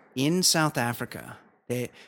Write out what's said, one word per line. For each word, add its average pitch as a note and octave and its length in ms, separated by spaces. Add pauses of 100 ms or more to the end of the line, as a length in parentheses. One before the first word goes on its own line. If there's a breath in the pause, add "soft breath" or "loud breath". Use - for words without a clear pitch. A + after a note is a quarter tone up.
(160)
in D#3 280
South D#3 340
Africa, A#2 600 (300)
they, B2 240 (160 soft breath)